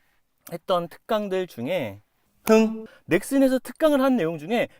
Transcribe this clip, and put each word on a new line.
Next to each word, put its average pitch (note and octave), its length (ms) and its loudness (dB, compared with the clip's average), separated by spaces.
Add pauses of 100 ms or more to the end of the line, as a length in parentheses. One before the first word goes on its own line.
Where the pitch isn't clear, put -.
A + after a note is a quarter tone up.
(520)
했던 E3+ 360 -2
특강들 F#3+ 600 -4
중에 A#2+ 540 -6 (440)
흥, A3 400 2 (200)
넥슨에서 C4 540 2
특강을 D4 420 0
한 C4+ 140 2
내용 E3 240 -2
중에 F3 280 -2 (120)